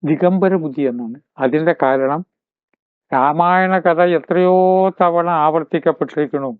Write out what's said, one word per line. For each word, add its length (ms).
ദിഗംബര 440
ബുദ്ധി 280
എന്നാണ്. 260
അതിന്റെ 300
കാരണം 380
രാമായണ 600
കഥ 160
എത്രയോ 380
തവണ 260
ആവർത്തിക്കപ്പെട്ടിരിക്കണു 1160